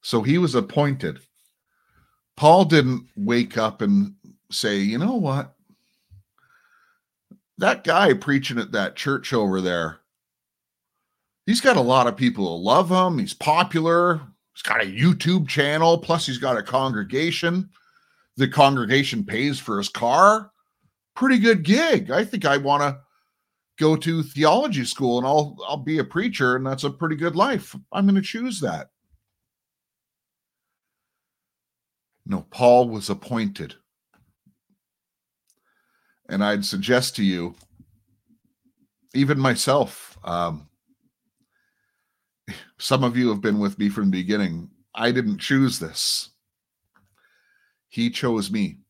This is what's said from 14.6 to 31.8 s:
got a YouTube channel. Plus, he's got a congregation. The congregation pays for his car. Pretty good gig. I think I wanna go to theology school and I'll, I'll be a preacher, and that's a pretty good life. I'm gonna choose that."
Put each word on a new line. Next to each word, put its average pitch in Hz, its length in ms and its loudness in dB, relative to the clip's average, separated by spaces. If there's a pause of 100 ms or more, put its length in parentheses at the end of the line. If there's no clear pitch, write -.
got 113 200 -2
a 101 40 -2
YouTube 151 600 0
channel. 156 520 2
Plus, 165 260 -2
he's 127 140 -8
got 127 180 -2
a 107 60 -4
congregation. 135 1040 -2 (680)
The 131 100 2
congregation 135 760 2
pays 131 340 -4
for 104 200 -4
his 101 100 -4
car. 190 640 2 (640)
Pretty 247 240 2
good 208 240 4
gig. 233 480 2
I 139 120 0
think - 220 -6
I 143 140 2
wanna 139 420 -2 (800)
go 156 180 4
to 165 260 -2
theology 156 640 2
school 120 320 -2
and 123 100 -2
I'll, 147 300 0 (100)
I'll 147 120 -6
be 151 220 -4
a - 40 -2
preacher, 160 520 -2
and 131 100 -4
that's 135 180 -6
a 135 60 -2
pretty 156 260 -6
good 160 180 -4
life. 233 400 -2 (180)
I'm 196 120 -2
gonna 196 160 4
choose 226 400 -8
that." 82 300 -6 (3250)